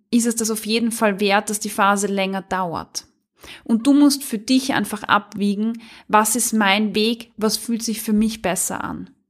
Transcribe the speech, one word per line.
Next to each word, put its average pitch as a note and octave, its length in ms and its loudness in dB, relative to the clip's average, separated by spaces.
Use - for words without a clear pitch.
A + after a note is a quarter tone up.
ist A#3 140 2
es A3+ 100 0
das A3 160 -2
auf A3 140 -6
jeden A3+ 260 0
Fall G#3 260 0
wert, G#3 320 2
dass G#3 80 -4
die - 100 -6
Phase G3+ 380 0
länger F#3+ 360 -2
dauert. F3 640 -6
Und A3+ 240 2
du C#4+ 40 6
musst C#4+ 300 6
für - 160 -6
dich C4 340 0
einfach - 300 -4
abwiegen, G#3 800 -2
was G#3+ 300 2
ist A3+ 160 -2
mein G#3 420 2
Weg, A3+ 420 0
was G#3+ 200 0
fühlt A3+ 260 -6
sich A3 200 -6
für A3 100 -2
mich A3 280 0
besser - 440 -4
an. - 260 -10